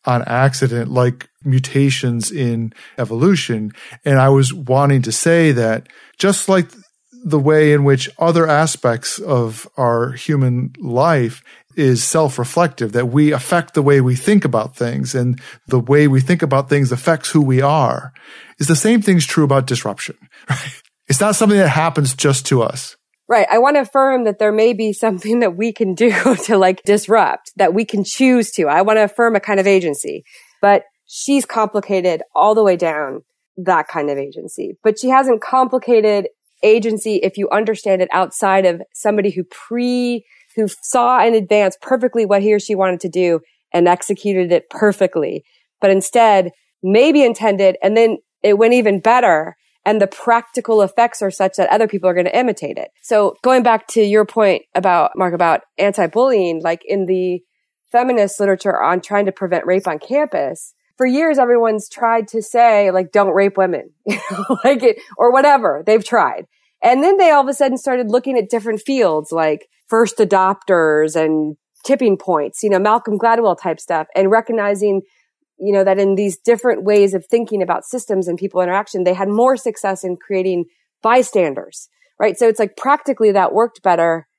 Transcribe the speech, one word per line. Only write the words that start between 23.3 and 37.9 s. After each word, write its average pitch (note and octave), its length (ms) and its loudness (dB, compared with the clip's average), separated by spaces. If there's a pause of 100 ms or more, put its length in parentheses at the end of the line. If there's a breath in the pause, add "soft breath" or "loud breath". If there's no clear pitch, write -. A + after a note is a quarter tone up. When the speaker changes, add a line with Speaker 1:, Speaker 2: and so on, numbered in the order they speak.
Speaker 2:
I A3 100 2
want C#4 180 4
to C4+ 60 2
affirm C4+ 420 0
that G#3 160 -2
there G#3+ 100 2
may A3 220 2
be G#3+ 200 -4
something G#3+ 460 -2
that F#3+ 180 0
we A3 160 -4
can F#3+ 220 -2
do A3+ 400 2
<laughs> - 100 -6
to, G#3 140 2
like, F#3+ 240 2
disrupt, G3+ 720 0
that F3 160 2
we G#3+ 120 -2
can G3+ 180 -4
choose B3+ 500 0
to. F3 140 -2
I D#3 160 2
want G#3+ 140 2
to G#3+ 80 4
affirm A3+ 320 0
a F#3+ 40 2
kind G3 200 -2
of F#3+ 80 0
agency, F3 560 -2 (360 soft breath)
but G3+ 220 4 (240)
she's - 380 -2
complicated G3 760 -2 (120)
all G#3 200 4
the A3 100 2
way F3+ 120 4
down D3+ 460 -6 (340)
that F3 320 -2
kind D3 220 -4
of C#3+ 60 -4
agency. - 640 -12
But A3 160 0
she B3+ 100 -4
hasn't C4 340 2
complicated A3+ 840 0 (340)
agency A3 540 0
if F#3 200 -2
you G3+ 140 -4
understand G3+ 500 -2